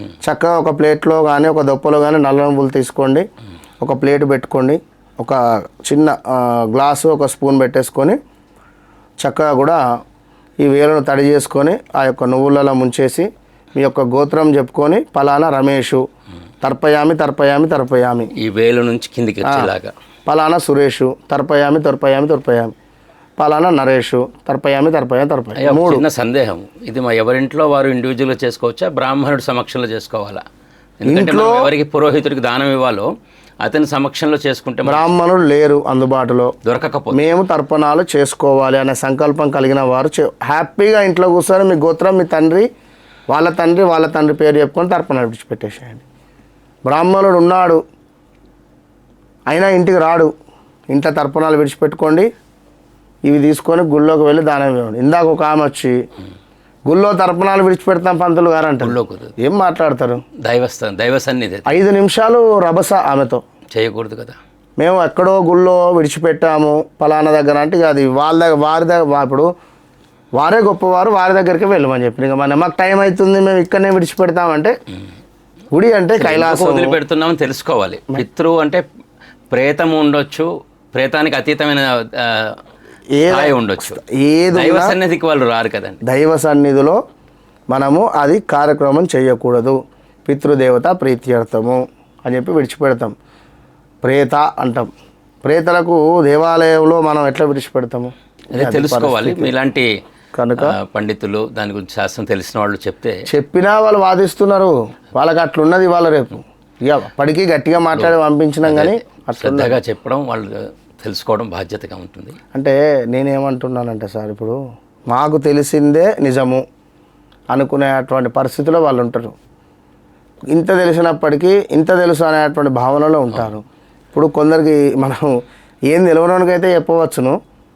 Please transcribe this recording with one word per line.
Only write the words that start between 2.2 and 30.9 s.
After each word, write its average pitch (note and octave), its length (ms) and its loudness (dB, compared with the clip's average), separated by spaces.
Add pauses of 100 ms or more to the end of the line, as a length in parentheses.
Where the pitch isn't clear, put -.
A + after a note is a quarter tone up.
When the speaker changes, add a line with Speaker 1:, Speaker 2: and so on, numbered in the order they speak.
Speaker 2:
నువ్వులు C#3 260 0
తీసుకోండి. C3+ 520 -2
Speaker 1:
Hmm. A#2 720 -12
Speaker 2:
ఒక C3+ 120 -2
ప్లేట్ C#3 220 2
పెట్టుకోండి. C3+ 580 -2 (380)
ఒక A#2+ 420 0 (300)
చిన్న, D3 340 2
ఆ, A#2+ 480 0
గ్లాసు, C#3+ 340 0
ఒక D3 180 2
స్పూన్ C3+ 340 0
పెట్టేసుకొని, C3+ 560 0 (1000)
చక్కగా D3 340 -2
కూడా C3+ 480 0 (600)
ఈ D3 60 2
వేలను D3 340 2
తడి C#3 220 0
చేసుకొని, C#3+ 560 0 (180)
ఆ C#3 80 0
యొక్క C3 200 -2
నువ్వులలో C#3 500 2
ముంచేసి, C3 580 -2 (440)
మీ C3+ 60 0
యొక్క C#3 180 0
గోత్రం C#3+ 540 0
చెప్పుకొని, C#3+ 500 0 (120)
"పలానా C#3+ 320 0
రమేషు, C#3 600 -2
Speaker 1:
Hmm. - 540 -18
Speaker 2:
తర్పయామి, D3+ 520 0
తర్పయామి, D3 540 0
తర్పయామి." B2 680 0
Speaker 1:
ఈ A2 120 -6
వేలు A#2 340 2
నుంచి A#2 320 -4
కిందికి A2+ 280 -4
Speaker 2:
ఆ. C#3 80 -2
Speaker 1:
వచ్చేలాగా. G#2 420 -4 (360)
Speaker 2:
"పలానా D#3 300 2
సురేషు, C#3 580 0 (140)
తర్పయామి, C#3+ 520 0
తర్పయామి, C#3 460 0
తర్పయామి. A#2+ 440 0 (680)
పలానా D3+ 300 2
నరేషు, C3 580 0 (200)
తర్పయామి, C#3 440 0
తర్పయామి, C3 360 0
తర్పయామి." B2+ 300 -6
Speaker 1:
అయ్యా, C#3 120 0
ఒక C#3 60 2
Speaker 2:
మూడు. E3 180 2
Speaker 1:
చిన్న C#3 140 2
సందేహం. A#2 560 -4 (180)
ఇది C3 180 -8
మా B2 120 -2
ఎవరింట్లో C3 560 0
వారు C#3 200 0
ఇండివిడ్యువల్‌గా C3 560 -2
చేసుకోవచ్చా, A#2+ 440 -4
బ్రాహ్మణుడి C3+ 540 -2
సమక్షంలో B2 440 -6
చేసుకోవాలా? G#2 560 -10 (580)